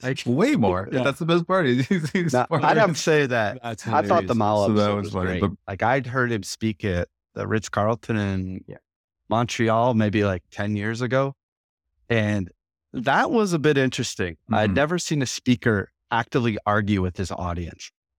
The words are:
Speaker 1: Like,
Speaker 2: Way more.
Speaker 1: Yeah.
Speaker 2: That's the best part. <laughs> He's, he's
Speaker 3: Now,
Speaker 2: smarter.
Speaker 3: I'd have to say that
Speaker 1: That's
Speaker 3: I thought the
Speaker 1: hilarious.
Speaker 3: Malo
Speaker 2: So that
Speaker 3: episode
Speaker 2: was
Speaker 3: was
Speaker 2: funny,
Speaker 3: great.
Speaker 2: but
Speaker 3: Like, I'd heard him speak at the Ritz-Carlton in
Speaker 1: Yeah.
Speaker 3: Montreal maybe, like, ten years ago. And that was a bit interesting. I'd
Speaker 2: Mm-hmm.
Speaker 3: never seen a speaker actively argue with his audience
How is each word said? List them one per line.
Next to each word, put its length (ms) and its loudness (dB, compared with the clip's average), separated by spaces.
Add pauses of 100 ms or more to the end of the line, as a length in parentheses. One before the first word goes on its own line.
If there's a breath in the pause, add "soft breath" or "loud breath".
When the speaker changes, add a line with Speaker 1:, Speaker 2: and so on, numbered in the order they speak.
Speaker 1:
Like, 220 -4
Speaker 2:
Way 320 2
more. 340 2
Speaker 1:
Yeah. 120 0
Speaker 2:
That's 160 0
the 80 -6
best 200 2
part. 200 2
<laughs> 0 -
He's, 440 0
he's 220 0
Speaker 3:
Now, 140 2
Speaker 2:
smarter. 180 0
Speaker 3:
I'd 140 4
have 160 6
to 40 -8
say 280 2
that 360 -2
Speaker 1:
That's 240 -10
Speaker 3:
I 140 2
thought 260 2
the 60 0
Speaker 1:
hilarious. 60 0
Speaker 3:
Malo 300 4
Speaker 2:
So 40 2
that 80 4
Speaker 3:
episode 160 2
Speaker 2:
was 80 -4
Speaker 3:
was 80 -8
Speaker 2:
funny, 140 -2 (120)
Speaker 3:
great. 40 -4
Speaker 2:
but 80 2 (180)
Speaker 3:
Like, 140 -8
I'd 240 2
heard 260 -2
him 120 -2
speak 420 -6
at 220 -2 (260)
the 120 -8
Ritz-Carlton 680 -2
in 500 -4
Speaker 1:
Yeah. 100 -18 (520)
Speaker 3:
Montreal 640 0
maybe, 300 2
like, 260 -2
ten 260 -6
years 240 -6
ago. 340 -2 (720)
And 420 0 (420)
that 380 0
was 220 2
a 60 2
bit 200 4
interesting. 580 -2 (160)
I'd 180 2
Speaker 2:
Mm-hmm. 40 0
Speaker 3:
never 240 0
seen 240 -2
a 40 -2
speaker 640 0 (200)
actively 540 0
argue 380 2
with 140 -4
his 160 -6
audience 580 -8 (280)